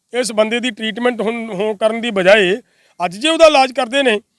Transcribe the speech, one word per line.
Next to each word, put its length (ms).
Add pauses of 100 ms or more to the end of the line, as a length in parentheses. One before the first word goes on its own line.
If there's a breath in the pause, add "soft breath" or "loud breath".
(180)
ਇਸ 140
ਬੰਦੇ 280
ਦੀ 100
ਟ੍ਰੀਟਮੈਂਟ 500
ਹੁਣ, 340
ਹੁਣ 220
ਕਰਨ 240
ਦੀ 100
ਬਜਾਏ 460 (480)
ਅੱਜ 120
ਜੇ 120
ਉਹਦਾ 180
ਇਲਾਜ 260
ਕਰਦੇ 300
ਨੇ, 180 (180)